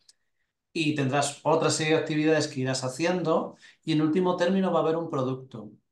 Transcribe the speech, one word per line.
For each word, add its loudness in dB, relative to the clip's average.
y 0
tendrás -2
otra 2
serie 0
de 2
actividades 2
que -8
irás -2
haciendo -2
y -2
en 2
último 2
término 2
va 2
a 0
haber 0
un -6
producto. -6